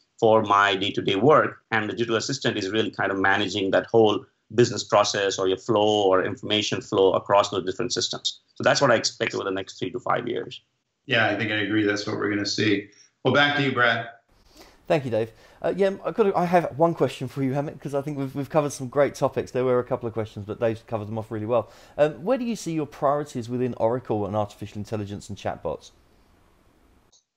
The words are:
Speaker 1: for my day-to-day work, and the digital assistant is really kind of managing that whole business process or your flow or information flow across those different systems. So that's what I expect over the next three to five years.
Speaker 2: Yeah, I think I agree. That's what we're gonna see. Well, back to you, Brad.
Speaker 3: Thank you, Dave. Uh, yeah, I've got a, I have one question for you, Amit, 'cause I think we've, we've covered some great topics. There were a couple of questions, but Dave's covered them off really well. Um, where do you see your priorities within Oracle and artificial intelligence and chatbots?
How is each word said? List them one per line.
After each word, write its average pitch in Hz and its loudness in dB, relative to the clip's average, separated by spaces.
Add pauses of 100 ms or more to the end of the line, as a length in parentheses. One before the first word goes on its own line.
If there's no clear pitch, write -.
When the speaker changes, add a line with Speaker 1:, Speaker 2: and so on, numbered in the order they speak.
(180)
Speaker 1:
for 110 6
my 101 4
day-to-day 98 -2
work, 120 4 (100)
and 107 -2
the 92 -6
digital 113 -2
assistant 113 -4
is 98 -4
really 107 -2
kind 98 -4
of 98 -4
managing 98 0
that 92 2
whole 107 4 (320)
business 117 2
process 101 2
or 95 0
your 92 2
flow 104 2
or 92 4
information 101 -4
flow 95 4
across 101 2
those 92 -4
different 92 -6
systems. - -4 (160)
So - -10
that's 135 4
what 135 4
I 113 6
expect - -4
over 101 -6
the 98 -4
next 95 -8
three 92 -6
to 90 -10
five 92 -2
years. - -8 (460)
Speaker 2:
Yeah, 117 2
I 104 -2
think 110 -4
I 104 -2
agree. 104 0
That's 104 -2
what 110 -4
we're 104 -2
gonna 101 -2
see. 101 0 (360)
Well, 131 4
back 143 2
to 143 0
you, 131 0
Brad. 117 0 (800)
Speaker 3:
Thank 151 0
you, 123 -6
Dave. 110 0 (300)
Uh, 170 -2
yeah, 196 0 (120)
I've 165 -4
got 214 2
a, 190 2
I 175 2
have 175 0
one 165 4
question 135 -2
for 135 -6
you, 131 0
Amit, 143 -6
'cause 139 -8
I 139 -2
think 143 -6
we've, 135 -6
we've 139 -6
covered 147 0
some 131 -10
great 139 2
topics. - -2
There 127 0
were 123 4
a 123 0
couple 120 -6
of 107 -4
questions, 107 -8
but 101 -10
Dave's 113 0
covered 104 -6
them 113 -8
off 107 -8
really 107 -6
well. 113 0 (260)
Um, 147 2
where 240 0
do 247 -6
you 233 -2
see - -6
your 156 -2
priorities 143 -2
within 123 -2
Oracle 113 0
and 98 -4
artificial 104 -4
intelligence 101 -8
and 98 -10
chatbots? - -8 (1400)